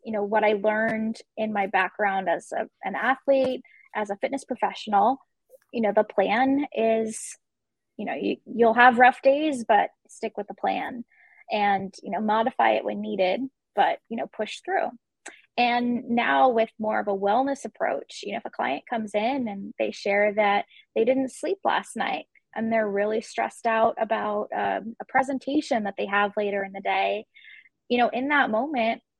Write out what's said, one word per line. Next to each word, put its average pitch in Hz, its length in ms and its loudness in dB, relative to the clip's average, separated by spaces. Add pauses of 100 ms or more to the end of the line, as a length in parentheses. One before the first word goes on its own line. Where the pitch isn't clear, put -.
you 226 80 -8
know, 208 120 -2
what 214 200 0
I 214 100 4
learned 220 640 -2 (180)
in 220 160 -4
my 202 160 0
background 190 600 0
as 170 240 -2
a, - 160 -4 (160)
an 190 120 -6
athlete, 262 680 0 (320)
as 214 160 -4
a 196 60 -4
fitness 269 280 -6
professional. 208 760 0 (540)
You 233 100 -2
know, 202 120 2
the 214 100 4
plan 262 680 2
is, 226 640 -2 (600)
you 214 100 -8
know, - 80 -4
you, 208 220 -2 (100)
you'll 226 280 2
have 240 240 8
rough 254 240 6
days, 277 440 2
but 208 240 4 (180)
stick - 280 -10
with 202 120 -8
the 190 60 -12
plan 196 500 -4 (460)
and, 202 520 0
you 208 80 -10
know, 180 100 -2
modify 226 520 2
it - 120 0
when 208 160 -6
needed, 202 400 -2 (360)
but, 170 220 2 (100)
you 226 80 -8
know, - 100 -6 (100)
push - 280 -8
through. - 260 -2 (680)
And 240 520 0
now 240 400 4
with 226 280 2
more 214 220 -2
of 208 80 -4
a 202 80 0
wellness 240 480 0
approach, - 580 -6
you 202 100 -8
know, - 60 -6
if - 80 -10
a - 40 -10
client - 380 -4
comes 220 260 -6
in 233 340 0
and 202 300 -10
they 220 120 0
share 208 440 0
that 202 300 2 (300)
they 226 100 2
didn't 262 280 2
sleep 370 320 -6
last 202 320 -2
night 202 300 -4 (280)
and 226 180 -4
they're 220 180 0
really 208 300 -2
stressed - 460 -6
out 226 340 2
about, 208 560 -2
um, 202 440 -4
a - 60 -10
presentation 269 800 -2
that 196 140 -6
they 202 80 -4
have 202 300 0
later 202 280 -2
in 196 80 -12
the 196 80 -12
day, 196 460 -2 (640)
you 247 100 2
know, 240 100 4
in 254 200 -4
that 277 220 4
moment, 233 520 -2 (180)